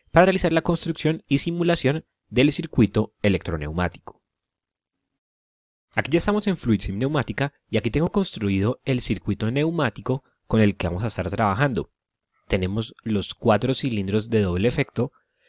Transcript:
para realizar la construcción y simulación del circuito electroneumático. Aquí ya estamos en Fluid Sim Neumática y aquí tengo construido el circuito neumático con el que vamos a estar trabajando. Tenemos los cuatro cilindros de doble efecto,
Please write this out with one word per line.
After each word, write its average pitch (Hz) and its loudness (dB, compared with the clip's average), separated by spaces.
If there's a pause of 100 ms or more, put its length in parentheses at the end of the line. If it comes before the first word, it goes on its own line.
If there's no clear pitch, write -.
(100)
para 175 6
realizar 185 2
la 165 2
construcción 165 -2
y 139 2
simulación 170 0 (220)
del 131 4
circuito - 2
electroneumático. 87 -2 (1700)
Aquí 110 -2
ya 170 4
estamos 208 0
en 190 0
Fluid 110 0
Sim 95 -6
Neumática 139 -2 (160)
y 110 -2
aquí 110 0
tengo 147 0
construido 104 -2
el 127 -2
circuito 107 -2
neumático 143 -2 (220)
con 113 4
el 101 4
que - -4
vamos 90 -4
a 117 -2
estar 90 -4
trabajando. 104 0 (580)
Tenemos 101 -2
los 104 -2
cuatro 120 2
cilindros 107 -2
de 110 2
doble 92 2
efecto, - -2 (360)